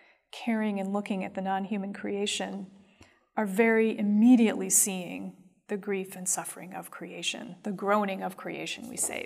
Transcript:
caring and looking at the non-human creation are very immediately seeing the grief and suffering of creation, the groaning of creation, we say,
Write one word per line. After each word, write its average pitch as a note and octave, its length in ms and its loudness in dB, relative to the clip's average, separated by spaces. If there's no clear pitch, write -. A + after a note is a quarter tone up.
caring G#3+ 480 -2
and G3 120 -4
looking G3+ 300 -2
at G3+ 140 -8
the F#3+ 60 -2
non-human G3 500 -2
creation G3+ 760 -4
are G#3+ 100 0
very A3+ 500 4
immediately G#3 720 6
seeing F#3 680 0
the G#3+ 100 -4
grief F#3+ 360 -4
and F#3 140 -6
suffering F3+ 460 -6
of F3 160 -12
creation, F3+ 720 -8
the G#3 100 -4
groaning G3 500 0
of F#3 140 -6
creation, - 500 -10
we - 120 -8
say, - 280 -4